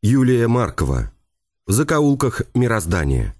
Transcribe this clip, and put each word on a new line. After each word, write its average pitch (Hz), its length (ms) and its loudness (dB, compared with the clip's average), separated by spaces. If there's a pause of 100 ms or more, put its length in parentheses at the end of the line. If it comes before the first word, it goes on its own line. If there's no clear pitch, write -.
Юлия 123 460 2
Маркова. 69 640 -2 (540)
В 98 60 0
закоулках 143 720 0 (120)
мироздания. 82 840 -2